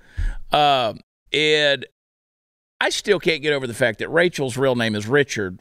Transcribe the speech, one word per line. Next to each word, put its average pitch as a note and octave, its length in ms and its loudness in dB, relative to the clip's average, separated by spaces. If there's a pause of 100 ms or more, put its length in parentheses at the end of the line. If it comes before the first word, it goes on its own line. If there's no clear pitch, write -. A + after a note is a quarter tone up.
(500)
Uh, C3+ 440 2 (380)
and D3+ 540 2 (920)
I C#4 100 0
still G3 280 0
can't D#3 240 -2
get D3+ 100 0
over C3+ 140 -2
the A#2 80 -6
fact A#2 240 0
that F#2+ 100 -6
Rachel's C#3+ 480 0
real C3 200 2
name A2+ 180 0
is G#2 120 -4
Richard, A2 540 0